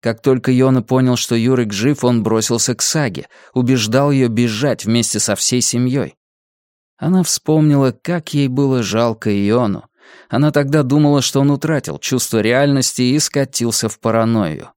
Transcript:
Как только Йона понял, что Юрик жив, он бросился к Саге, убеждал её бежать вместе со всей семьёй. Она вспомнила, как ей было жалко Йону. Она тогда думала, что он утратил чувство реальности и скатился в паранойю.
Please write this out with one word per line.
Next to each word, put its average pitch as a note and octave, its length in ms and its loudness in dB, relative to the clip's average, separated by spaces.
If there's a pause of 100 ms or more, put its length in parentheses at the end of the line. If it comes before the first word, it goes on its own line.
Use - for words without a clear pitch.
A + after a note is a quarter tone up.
Как A2+ 200 -4
только C3 300 2
Йона C3 320 4
понял, B2+ 340 2
что - 200 -4
Юрик A#2 360 0
жив, B2+ 320 -2
он A#2+ 180 2
бросился A2 520 -2
к - 80 -6
Саге, B2 460 -4 (260)
убеждал B2+ 560 0
её C3 180 2
бежать A#2 560 -2
вместе A2+ 360 0
со G2+ 160 -2
всей - 240 -2
семьёй. B2 560 -2 (800)
Она F3+ 260 2
вспомнила, D3+ 720 2 (100)
как E3+ 320 -6
ей C#3+ 140 0
было C3 340 0
жалко A2 480 -2
Йону. G2+ 540 0 (440)
Она D3 220 2
тогда C#3+ 320 0
думала, C#3+ 400 2
что - 180 0
он C#3+ 100 2
утратил C#3 480 -4
чувство - 400 -2
реальности C3 640 0
и B2+ 180 2
скатился A#2+ 680 -2
в - 120 -10
паранойю. A2+ 760 0